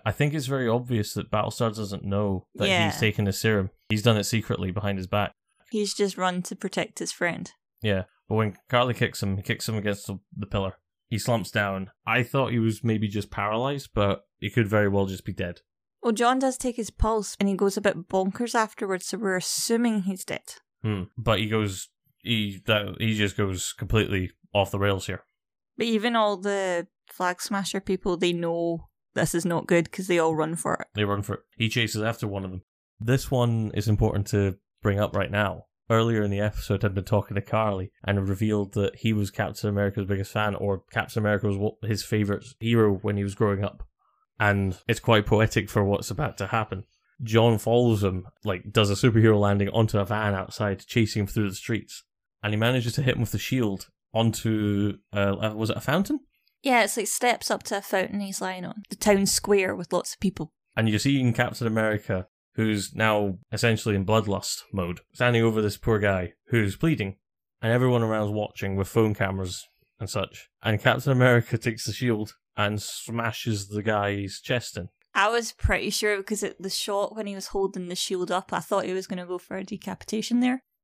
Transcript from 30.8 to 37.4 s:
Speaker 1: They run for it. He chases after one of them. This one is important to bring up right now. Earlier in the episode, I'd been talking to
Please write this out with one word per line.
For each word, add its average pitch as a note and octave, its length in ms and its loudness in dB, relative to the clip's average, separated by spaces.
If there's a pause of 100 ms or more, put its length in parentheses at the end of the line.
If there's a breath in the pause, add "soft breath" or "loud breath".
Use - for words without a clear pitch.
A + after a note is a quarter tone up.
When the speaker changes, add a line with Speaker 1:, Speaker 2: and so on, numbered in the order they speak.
Speaker 1:
They G#2+ 80 2
run G2+ 200 0
for G2+ 100 -4
it. - 80 -8 (160)
He A2+ 100 0
chases A2 340 0
after A2+ 240 -2
one G2 200 -4
of F#2 60 -8
them. F#2 100 -10 (360)
This B2+ 320 0
one A#2 440 2
is G#2 160 0
important G#2 380 2
to G2 320 0 (220)
bring G2+ 180 2
up G2+ 140 0
right G2 180 0
now. G2+ 340 -2 (240)
Earlier A2+ 320 2
in G2+ 100 0
the G2+ 80 -2
episode, G#2 460 0
I'd G2 100 0
been F#2+ 80 -2
talking G2+ 320 0
to G2 60 -2